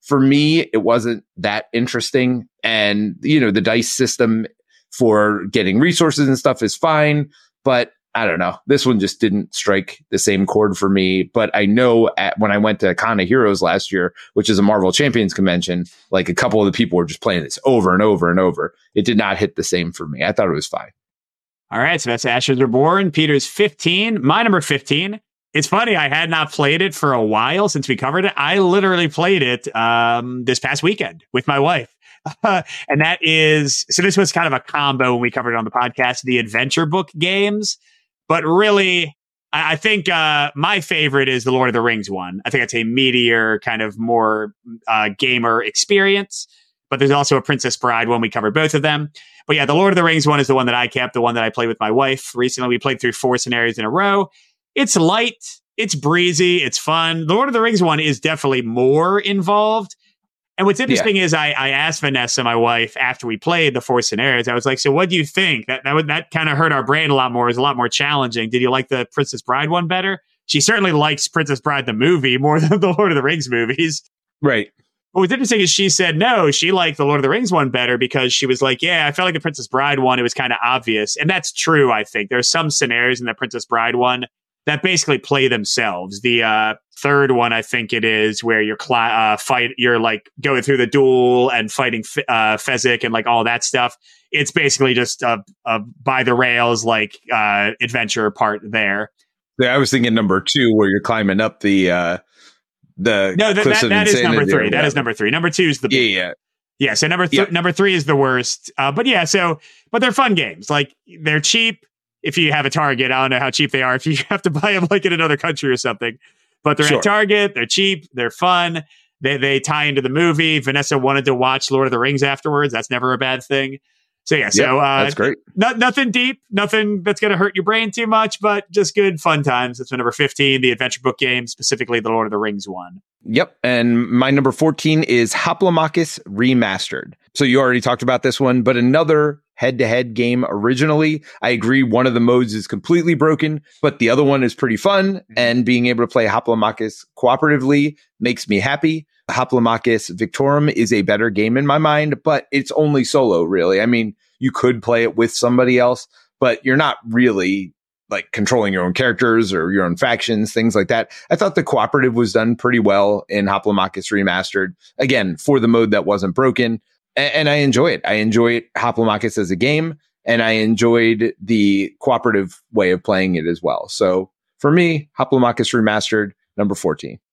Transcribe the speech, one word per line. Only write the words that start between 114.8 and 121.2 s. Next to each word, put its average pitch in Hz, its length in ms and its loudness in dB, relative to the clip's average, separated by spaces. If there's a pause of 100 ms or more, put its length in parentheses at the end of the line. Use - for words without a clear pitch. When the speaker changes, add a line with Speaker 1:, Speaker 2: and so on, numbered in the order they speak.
Speaker 2:
like, 196 140 0
in 180 80 0
another 160 240 0
country 151 340 -4
or 127 60 2
something. 117 400 -4 (460)
But 147 160 0
they're 151 80 2
Speaker 1:
Sure. 147 100 4
Speaker 2:
at - 80 0
Target, 208 500 2
they're 117 120 -4
cheap, 190 480 -2
they're 120 160 -2
fun. 175 540 -2 (360)
They, 139 160 0
they 139 240 0
tie 151 240 -2
into 139 160 0
the 127 80 -4
movie. 156 520 2
Vanessa 139 380 -2
wanted 135 280 0